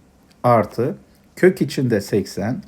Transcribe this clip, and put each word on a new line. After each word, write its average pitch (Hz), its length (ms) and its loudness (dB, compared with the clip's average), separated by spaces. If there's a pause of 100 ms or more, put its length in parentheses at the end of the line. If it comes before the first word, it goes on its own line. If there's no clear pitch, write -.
(420)
artı 120 540 0 (420)
kök 185 240 4
içinde 120 380 0
seksen 101 680 -4